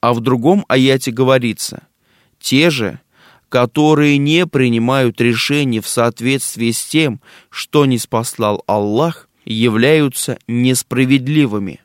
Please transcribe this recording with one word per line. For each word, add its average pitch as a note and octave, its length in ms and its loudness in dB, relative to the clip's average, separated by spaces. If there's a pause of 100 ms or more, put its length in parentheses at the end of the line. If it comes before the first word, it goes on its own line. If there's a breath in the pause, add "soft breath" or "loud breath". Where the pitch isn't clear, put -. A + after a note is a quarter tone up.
А A#2+ 140 2
в A#2 60 -4
другом B2+ 480 0
аяте C3 440 2
говорится: B2+ 720 -2 (580)
"Те D3+ 300 2
же, A#2+ 280 -4 (500 soft breath)
которые D3 680 2
не D#3 280 2
принимают B2 760 0
решений A#2+ 600 0
в - 80 -12
соответствии A#2 840 -2
с - 120 -6
тем, D3+ 360 0 (300 soft breath)
что - 360 0
ниспослал A2+ 800 -2
Аллах, G#2+ 640 -2 (160)
являются B2 920 0 (100)
несправедливыми". B2+ 1400 0